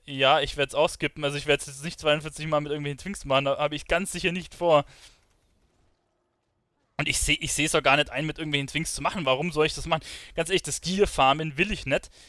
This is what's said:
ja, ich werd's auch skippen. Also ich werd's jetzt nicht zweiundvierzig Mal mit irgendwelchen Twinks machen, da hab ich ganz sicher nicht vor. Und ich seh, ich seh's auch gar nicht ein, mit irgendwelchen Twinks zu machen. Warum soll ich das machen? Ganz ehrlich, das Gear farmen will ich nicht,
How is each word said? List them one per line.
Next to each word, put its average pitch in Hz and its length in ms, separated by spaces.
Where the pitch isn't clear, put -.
ja, 139 380
ich 143 160
werd's 139 180
auch 156 140
skippen. - 340
Also 143 140
ich 143 100
werd's 143 200
jetzt 139 180
nicht - 160
zweiundvierzig 151 460
Mal 151 120
mit 147 120
irgendwelchen 143 280
Twinks 196 240
machen, 139 220
da 139 120
hab 147 140
ich 147 160
ganz 180 240
sicher 175 220
nicht 180 200
vor. 156 300
Und 151 100
ich 143 120
seh, - 200
ich 156 140
seh's 151 220
auch 151 60
gar 135 140
nicht 147 140
ein, 143 160
mit 151 140
irgendwelchen 143 280
Twinks 156 260
zu - 80
machen. 175 240
Warum 139 260
soll 151 140
ich 151 80
das 135 120
machen? 160 180
Ganz 165 140
ehrlich, 185 140
das - 180
Gear 190 260
farmen 143 500
will 202 140
ich 175 140
nicht, 135 260